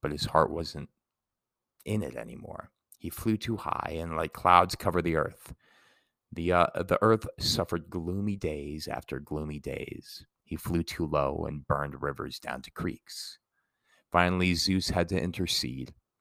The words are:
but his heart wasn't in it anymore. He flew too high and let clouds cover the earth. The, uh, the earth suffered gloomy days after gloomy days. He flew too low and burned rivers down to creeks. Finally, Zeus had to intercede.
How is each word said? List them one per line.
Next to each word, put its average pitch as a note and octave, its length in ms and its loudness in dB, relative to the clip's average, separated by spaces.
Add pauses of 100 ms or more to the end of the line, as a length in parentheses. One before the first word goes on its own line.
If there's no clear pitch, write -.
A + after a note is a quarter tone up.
but D2 80 -2
his D2+ 160 -2
heart D#2 240 6
wasn't D#2+ 380 -6 (960)
in G#2+ 180 0
it C2+ 140 -6
anymore. - 560 -12 (260)
He F2+ 120 -8
flew A2 260 0
too G#2+ 220 -4
high - 380 -4
and E2 200 -4
let D#2+ 160 -2
clouds F2+ 420 8
cover F2+ 280 2
the E2 120 2
earth. - 400 -2 (800)
The, E2+ 180 -2
uh, F2 240 8
the F2+ 260 2
earth A2 280 4 (100)
suffered - 500 -2
gloomy F#2+ 460 -4
days D#2 540 -6
after C#2 320 -6
gloomy D2+ 400 -6
days. - 640 -10 (160)
He - 140 -8
flew E2+ 260 0
too E2 240 -4
low D2 420 0
and D2 180 -8
burned C#2+ 360 -2
rivers C#2+ 360 -6
down C2 240 -8
to - 80 -18
creeks. - 680 -8 (760)
Finally, F2+ 420 6
Zeus F#2 360 2
had F2 180 2
to F#2 120 0
intercede. D#2+ 720 -4 (280)